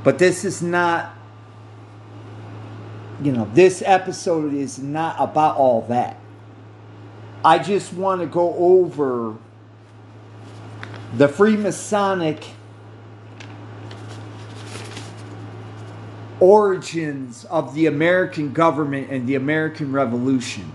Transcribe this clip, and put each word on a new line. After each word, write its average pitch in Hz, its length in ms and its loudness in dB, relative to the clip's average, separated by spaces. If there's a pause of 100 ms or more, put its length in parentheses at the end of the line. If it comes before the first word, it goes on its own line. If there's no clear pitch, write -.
But 135 160 4
this 180 240 4
is 190 180 -4
not, 170 520 0 (2000)
you 139 100 2
know, 113 220 0
this 180 320 6
episode 180 680 2
is 139 240 -4
not 147 400 -4
about 151 380 2
all 123 280 4
that. 117 360 -2 (1300)
I 160 120 8
just 175 360 -2
want 185 260 0
to 170 80 -2
go 175 280 2
over 139 840 2 (1800)
the 139 140 6
Freemasonic 196 1120 0 (4000)
origins 165 1040 4
of 143 280 -2
the 160 120 2
American 160 640 0
government 143 580 0
and 131 160 -4
the 135 100 0
American 151 580 -2
Revolution. 120 800 -2